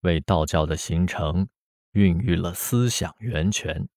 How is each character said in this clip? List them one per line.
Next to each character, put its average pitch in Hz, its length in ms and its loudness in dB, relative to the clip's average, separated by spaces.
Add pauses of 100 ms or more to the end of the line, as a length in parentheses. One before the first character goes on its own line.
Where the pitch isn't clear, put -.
为 85 180 2
道 80 260 2
教 80 220 0
的 78 100 -2
形 85 300 0
成 87 400 -2 (460)
孕 95 260 4
育 87 160 2
了 87 180 -2
思 123 380 0
想 - 300 -4
源 104 320 0
泉。 76 440 -6